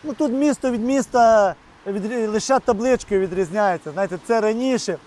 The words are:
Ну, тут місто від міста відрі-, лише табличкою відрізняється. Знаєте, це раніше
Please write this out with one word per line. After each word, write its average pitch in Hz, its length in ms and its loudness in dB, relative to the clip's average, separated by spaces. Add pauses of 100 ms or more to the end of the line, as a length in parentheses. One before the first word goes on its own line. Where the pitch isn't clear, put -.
Ну, 302 100 -8
тут 294 180 -2
місто 269 400 0
від 233 140 -4
міста 226 680 4 (320)
відрі-, 214 400 -4
лише 220 320 0
табличкою 226 640 0
відрізняється. 180 680 -2
Знаєте, 180 260 -4 (100)
це 233 140 2
раніше 226 640 -2